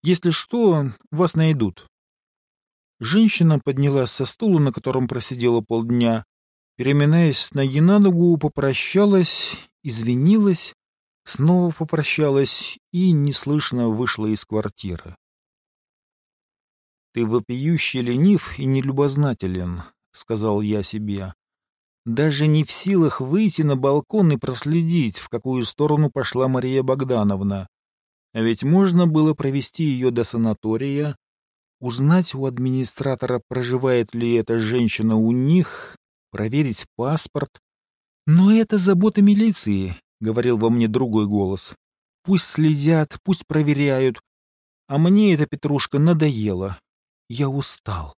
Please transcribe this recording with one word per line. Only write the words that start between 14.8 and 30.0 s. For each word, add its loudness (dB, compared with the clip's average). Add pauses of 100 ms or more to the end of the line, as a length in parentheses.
«Ты -2
вопиюще -2
ленив 0
и -6
нелюбознателен», — -2 (280)
сказал -2
я -2
себе. -8 (720)
«Даже 0
не 4
в -4
силах 0
выйти 0
на 2
балкон 2
и 0
проследить, -2
в -16
какую -4
сторону 0
пошла -2
Мария 0
Богдановна. -2 (680)
А -4
ведь 0
можно 4
было 2
провести -6
её 0